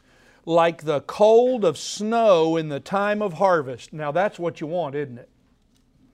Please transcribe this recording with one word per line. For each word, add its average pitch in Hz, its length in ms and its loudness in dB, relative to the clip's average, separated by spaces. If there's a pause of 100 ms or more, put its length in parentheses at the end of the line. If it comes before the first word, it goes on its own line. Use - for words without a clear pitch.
(440)
"Like 165 400 2
the 147 160 -2
cold 226 640 2
of 156 140 2
snow 202 800 2
in 160 100 -4
the 139 120 -6
time 208 420 -4
of 202 100 -4
harvest." 156 600 -2
Now, 151 180 -8
that's 190 260 -2
what 170 220 -6
you 160 60 -8
want, 156 280 -6
isn't 135 240 -8
it? 123 120 -20 (840)